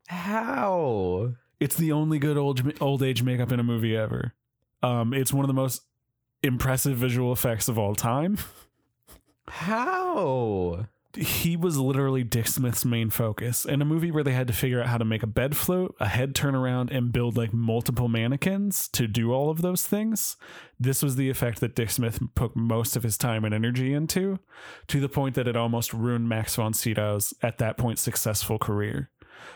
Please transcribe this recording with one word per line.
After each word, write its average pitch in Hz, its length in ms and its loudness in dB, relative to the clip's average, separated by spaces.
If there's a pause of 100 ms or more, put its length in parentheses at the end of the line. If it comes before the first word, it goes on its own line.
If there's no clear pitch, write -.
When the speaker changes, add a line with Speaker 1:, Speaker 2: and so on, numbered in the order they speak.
Speaker 1:
How? 175 1200 0 (300)
Speaker 2:
It's 143 160 0
the 160 160 2
only 156 260 2
good 147 180 2
old, 139 240 0 (200)
old 139 200 2
age 127 220 0
makeup 123 300 2
in 120 80 2
a - 20 2
movie 113 320 2
ever. 110 380 -2 (480)
Um, 120 320 2
it's 135 180 0
one 139 140 2
of - 20 2
the 135 60 2
most 131 300 0 (580)
impressive 131 560 2
visual 123 340 2
effects 117 380 0
of 110 100 0
all 104 160 2
time. 139 420 0 (1080)
Speaker 1:
How? 151 1400 -2 (280)
Speaker 2:
He 170 400 0
was 170 220 0
literally 135 460 2
Dick 117 240 0
Smith's 123 380 0
main 117 260 2
focus. 117 540 -2
In 143 160 0
a 147 40 2
movie 160 240 2
where 151 140 2
they 135 100 2
had 127 140 0
to 113 60 0
figure 123 280 0
out 120 60 -2
how 120 100 2
to 113 80 2
make 110 160 0
a 113 60 0
bed 131 280 0
float, 185 440 0
a 104 80 0
head 127 260 0
turn 139 220 2
around, 127 360 0
and 123 220 0
build, 120 240 0
like, 113 160 0
multiple 117 540 0
mannequins 143 840 0
to 120 180 0
do 113 240 0
all 139 200 2
of 160 100 -4
those 180 240 0
things, 214 520 -2 (420)
this 131 240 0
was 135 120 0
the 131 140 2
effect 120 300 -2
that 117 160 -2
Dick 113 160 0
Smith 117 280 0 (160)
put 117 200 -2
most 117 400 0
of 117 80 -2
his 110 140 0
time 110 280 0
and 107 80 0
energy 123 400 0
into, 185 460 0 (480)
to 143 120 2
the 139 100 0
point 135 260 0
that 123 120 0
it 117 80 2
almost 117 380 0
ruined 117 340 0
Max 110 280 -2
von 110 180 0
Sydow's, 104 600 0 (100)
at 117 160 -2
that 110 180 -2
point, 113 220 -2
successful 110 580 -2
career. 107 540 -2 (440)